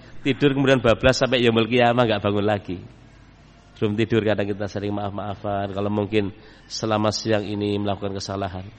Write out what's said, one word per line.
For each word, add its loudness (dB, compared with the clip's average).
tidur 2
kemudian 4
bablas 4
sampai 2
yaumul 4
qiyamah 4
nggak 2
bangun 2
lagi. -4
Sebelum -2
tidur 2
kadang 0
kita -4
saling -6
maaf-maafan -6
kalau -2
mungkin -2
selama -2
siang -2
ini -4
melakukan -4
kesalahan. -8